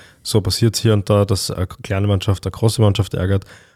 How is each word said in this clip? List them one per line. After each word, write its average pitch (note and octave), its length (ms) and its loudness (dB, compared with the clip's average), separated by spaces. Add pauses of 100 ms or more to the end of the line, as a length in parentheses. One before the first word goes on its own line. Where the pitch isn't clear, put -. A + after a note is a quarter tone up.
(240)
so - 180 0
passiert's G#2 380 0
hier A2+ 140 2
und G2+ 180 0
da, G2+ 140 4
dass - 260 -2
eine F#2 160 -4
kleine G2+ 400 -4
Mannschaft G2 400 0
eine F#2 60 -6
große A2+ 280 0
Mannschaft G2+ 320 2
ärgert. F#2 320 -2 (300)